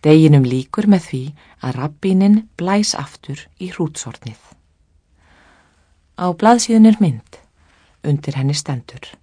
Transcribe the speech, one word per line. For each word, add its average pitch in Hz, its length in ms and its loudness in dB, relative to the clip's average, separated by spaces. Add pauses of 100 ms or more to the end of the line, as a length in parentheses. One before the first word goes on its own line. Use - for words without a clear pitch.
Deginum 151 440 6
lýkur 127 400 -6
með 196 220 2
því 131 140 -10 (400)
að 127 160 -6
rabbíninn 190 640 0 (160)
blæs 202 400 -4
aftur - 440 -14 (160)
í 185 160 -12
hrútshornið. 127 640 -10 (1800)
Á 180 160 -6
blaðsíðunni 226 560 4
er 214 100 0
mynd. 139 380 -4 (640)
Undir 143 320 -4
henni 135 200 -4
stendur 131 480 -12 (200)